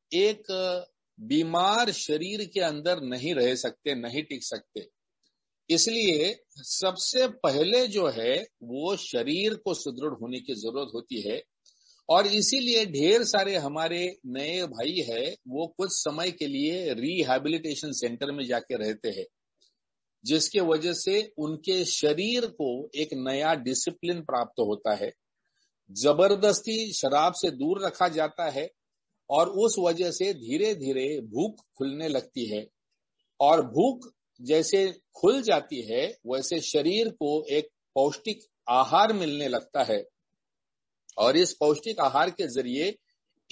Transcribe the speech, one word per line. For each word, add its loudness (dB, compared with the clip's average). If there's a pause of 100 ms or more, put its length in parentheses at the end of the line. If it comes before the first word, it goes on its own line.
(120)
एक 2 (800)
बीमार 2
शरीर -4
के -4
अंदर 0
नहीं -4
रह 4
सकते, -4
नहीं -6
टिक -12
सकते। -12 (720)
इसलिए 2 (100)
सबसे -2
पहले 0
जो 0
है 0 (200)
वो -4
शरीर -2
को -4
सुदृढ़ -6
होने -8
की -8
जरूरत -6
होती -8
है -6 (640)
और 6
इसीलिए 2
ढेर 4
सारे 2
हमारे -2
नए -4
भाई -4 (120)
है -4 (120)
वो -4
कुछ -4
समय -2
के -4
लिए -2
rehabilitation 0
center -4
में -6
जाके -2
रहते -4
हैं, -6 (1000)
जिसके 0
वजह 2
से -2
उनके -2
शरीर 0
को -4
एक -4
नया 0
discipline -4
प्राप्त -4
होता 0
है। -4 (800)
जबरदस्ती 2
शराब 2
से -2
दूर -2
रखा 0
जाता -2
है -6 (600)
और 4
उस 2
वजह 2
से -2
धीरे -2
धीरे -2
भूख -4 (220)
खुलने -4
लगती -4
है -6 (720)
और 6
भूख 2 (280)
जैसे 2 (160)
खुल 4
जाती 0
है -2
वैसे -2
शरीर 2
को -2
एक 0 (260)
पौष्टिक 0 (280)
आहार 6
मिलने -2
लगता -2
है 0 (1120)
और 6
इस 4
पौष्टिक 2
आहार 4
के -4
जरिए -2 (560)